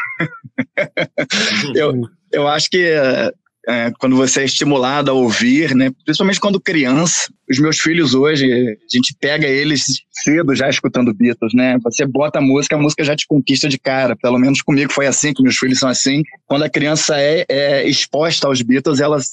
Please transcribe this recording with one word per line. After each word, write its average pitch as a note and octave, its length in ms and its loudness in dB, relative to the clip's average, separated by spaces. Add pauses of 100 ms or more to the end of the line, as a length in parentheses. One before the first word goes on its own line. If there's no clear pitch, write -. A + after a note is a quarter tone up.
(560)
<laughs> D3+ 1160 -4
Eu, C3+ 280 0 (300)
eu C#3+ 160 0
acho D3+ 220 -2
que, F3 240 0 (760)
é, A#2+ 300 -2
quando C3 180 2
você C3 240 2
é C#3 60 0
estimulado C#3 640 0
a C3+ 40 2
ouvir, C3 600 2
né, C3 160 2 (140)
principalmente F#3+ 360 0
quando G3+ 180 0
criança, D#3 720 0 (200)
os B2+ 80 0
meus D3+ 200 2
filhos D#3+ 360 0
hoje, C#3 320 2
a B2 480 -2
gente B2+ 240 0
pega D3 280 -2
eles C#3+ 360 0 (400)
cedo D#3 320 2
já C3 140 0
escutando B2+ 460 0
Beatles, A#2 400 0
né? B2+ 280 2
Você A#2+ 220 -2
bota C#3 360 0
a - 20 0
música, C#3 340 2
a - 20 0
música D3+ 260 0
já D3 120 0
te - 100 -6
conquista C#3 420 0
de C3+ 100 -2
cara. C3 380 -2
Pelo B2 220 0
menos C#3 220 2
comigo C#3+ 320 0
foi C#3 140 0
assim, C#3+ 260 0
com C3+ 100 0
meus B2+ 140 4
filhos B2+ 220 0
são C3+ 100 0
assim. C3+ 340 0 (240)
Quando C#3+ 180 0
a D3+ 40 -2
criança D3+ 500 -2
é, D3+ 300 2
é C#3 400 0
exposta D3+ 580 -2
aos C3 140 0
Beatles, C3 400 0
ela C#3+ 180 0 (140)